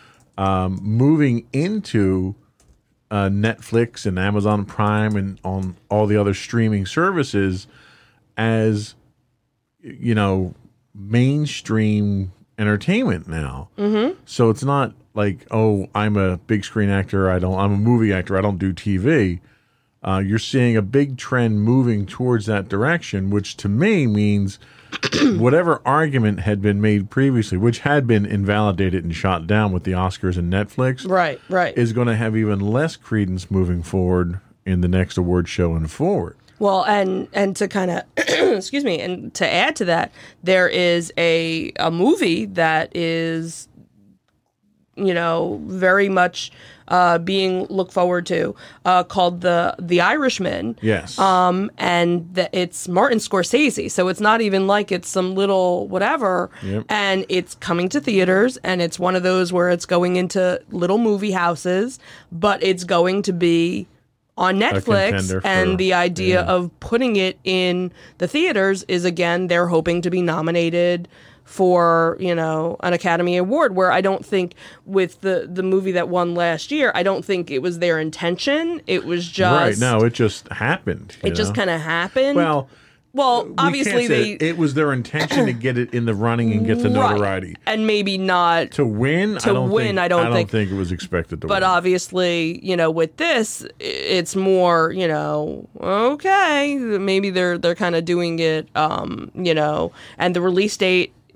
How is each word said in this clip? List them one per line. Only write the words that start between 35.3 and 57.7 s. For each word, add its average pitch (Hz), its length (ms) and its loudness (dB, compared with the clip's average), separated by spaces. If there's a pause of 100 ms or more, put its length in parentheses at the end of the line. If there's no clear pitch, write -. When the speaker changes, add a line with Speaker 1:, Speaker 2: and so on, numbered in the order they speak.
Speaker 1:
show 85 260 0
and 80 160 -2
forward. 160 460 -2 (220)
Speaker 2:
Well, 190 260 2
and, 190 480 0
and 196 240 0
to 175 100 -2
kinda, 175 440 -2
<clears throat> - 80 -10
excuse 285 680 0
me, 180 160 0
and 170 340 -8
to 165 160 0
add 262 260 0
to 196 100 -2
that, 170 260 0 (300)
there 180 260 2
is 170 480 0
a, 165 600 -2
a - 140 -2
movie 220 540 2
that 165 500 -2
is, 165 760 -4 (1300)
you 190 180 0
know, 170 500 -2
very 185 440 2
much, 180 440 0 (340)
uh, 175 320 4
being 185 520 0
looked 190 220 -4
forward 180 340 0
to, 170 280 -2 (300)
uh, 180 180 4
called 180 380 0
The, 175 400 2
The 175 220 2
Irishman. 226 800 -2
Speaker 1:
Yes. 101 360 -2
Speaker 2:
Um, 185 600 2
and 175 560 0
the, 180 220 0
it's 180 320 -4
Martin 220 300 2
Scorsese, 208 720 0
so 180 180 0
it's 185 120 -4
not 214 220 2
even 190 240 0
like 202 260 0
it's 180 160 -6
some 185 260 -2
little 190 540 0
whatever. 185 640 -2 (120)
Speaker 1:
Yep. - 280 -4
Speaker 2:
And 196 400 0
it's 180 260 -2
coming 175 320 -2